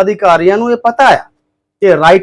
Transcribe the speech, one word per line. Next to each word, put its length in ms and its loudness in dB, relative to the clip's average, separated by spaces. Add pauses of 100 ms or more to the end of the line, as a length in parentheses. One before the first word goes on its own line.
ਅਧਿਕਾਰੀਆਂ 560 0
ਨੂੰ 140 -4
ਇਹ 60 -4
ਪਤਾ 280 -2
ਆ 100 2 (680)
ਕਿ 120 2
right 300 2